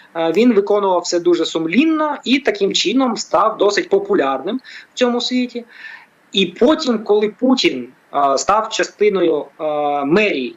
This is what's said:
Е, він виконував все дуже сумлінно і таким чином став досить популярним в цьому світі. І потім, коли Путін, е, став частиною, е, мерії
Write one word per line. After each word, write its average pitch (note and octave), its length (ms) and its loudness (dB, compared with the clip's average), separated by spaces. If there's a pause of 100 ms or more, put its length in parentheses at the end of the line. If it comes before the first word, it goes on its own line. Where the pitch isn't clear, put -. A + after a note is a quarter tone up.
(160)
Е, E3 200 0
він A#3 160 4
виконував G3 480 2
все F3 200 -2
дуже E3+ 240 2
сумлінно C#4+ 800 0
і B3 140 2
таким G3+ 340 -2
чином A#3+ 440 0
став G#3 400 0
досить F#3+ 320 0
популярним F#3 720 -2 (340)
в - 40 -20
цьому A#3+ 220 0
світі. A#3+ 440 -4 (680)
І G3 140 2
потім, B3+ 580 0
коли G#3 240 2
Путін, E3+ 600 -2 (260)
е, C#3 240 2
став G#3+ 300 0
частиною, F3+ 760 0 (160)
е, E3 40 -8 (400)
мерії D3 520 0